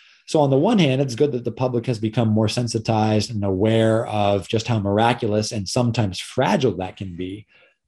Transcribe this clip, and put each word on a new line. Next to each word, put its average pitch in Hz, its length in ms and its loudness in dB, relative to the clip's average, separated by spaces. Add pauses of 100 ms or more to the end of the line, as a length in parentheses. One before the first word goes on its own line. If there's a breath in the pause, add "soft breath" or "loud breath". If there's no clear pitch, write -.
(260 soft breath)
So 160 160 2
on 143 80 4
the 135 80 4
one 202 220 2
hand, 135 200 2
it's 131 160 -2
good 143 160 2
that 123 140 -6
the 117 80 -6
public 123 320 -2
has 120 140 -4
become 113 280 0
more 107 220 2
sensitized 110 840 0
and 101 120 -4
aware 110 600 2
of 101 420 0
just 110 180 -2
how 113 120 0
miraculous 107 760 0
and 101 160 -6
sometimes 117 500 0
fragile 135 580 0
that 92 200 -8
can 92 180 -10
be. 95 320 -10 (400 soft breath)